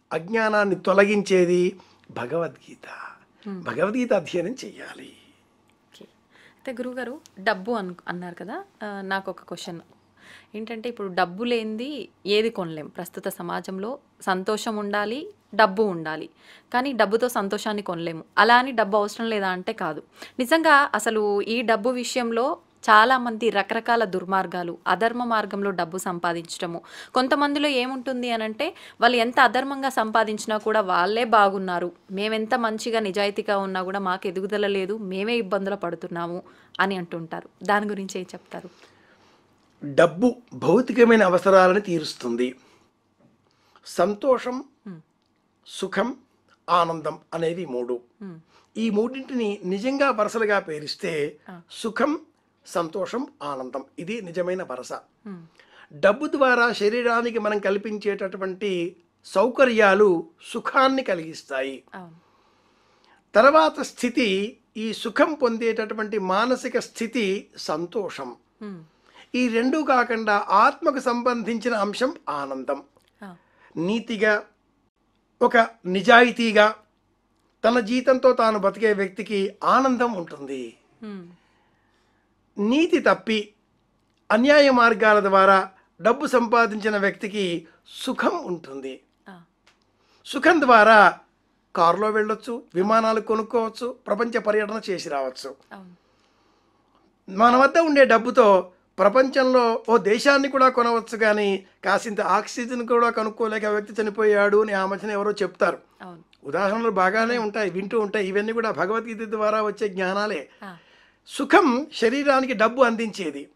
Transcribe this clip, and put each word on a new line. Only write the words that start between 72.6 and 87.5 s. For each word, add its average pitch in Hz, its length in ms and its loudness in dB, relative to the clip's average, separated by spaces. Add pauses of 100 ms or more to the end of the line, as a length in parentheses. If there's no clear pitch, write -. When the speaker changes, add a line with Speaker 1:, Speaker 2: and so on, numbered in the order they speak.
Speaker 2:
ఆ. 185 100 -18 (420)
Speaker 1:
నీతిగా, 214 640 0 (1000)
ఒక 240 140 4 (300)
నిజాయితీగా 220 880 4 (920)
తన 233 160 2
జీతంతో 254 520 2
తాను 226 260 0
బతికే 202 340 0
వ్యక్తికి 196 720 -4
ఆనందం 240 480 2
ఉంటుంది. 139 640 -10 (260)
Speaker 2:
హ్మ్. 196 260 -14 (1300)
Speaker 1:
నీతి 294 400 2
తప్పి 214 540 0 (800)
అన్యాయ 277 380 6
మార్గాల 226 500 4
ద్వారా 190 480 6 (340)
డబ్బు 262 240 2
సంపాదించిన 220 680 2
వ్యక్తికి 196 680 -2 (200)